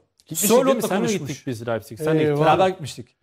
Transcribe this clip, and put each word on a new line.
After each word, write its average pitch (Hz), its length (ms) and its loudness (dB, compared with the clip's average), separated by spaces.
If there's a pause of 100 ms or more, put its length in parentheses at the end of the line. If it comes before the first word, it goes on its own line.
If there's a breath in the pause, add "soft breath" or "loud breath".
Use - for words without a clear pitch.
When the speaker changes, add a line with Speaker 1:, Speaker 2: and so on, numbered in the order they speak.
(260)
Speaker 1:
Gitmiştik 196 240 -4
değil 240 120 6
mi? 262 80 0
Speaker 2:
Sörlot'la 233 180 0
Speaker 1:
Senle 185 120 -2
Speaker 2:
konuşmuş. 202 300 -2
Speaker 1:
gittik - 180 -10
biz 117 200 -6
Leipzig. 113 320 -6
Senle 156 220 0
Speaker 3:
Eyvah. 151 140 2
Speaker 1:
gittik. 151 100 2
Speaker 2:
Beraber 165 220 4
gitmiştik. 170 400 -8 (160)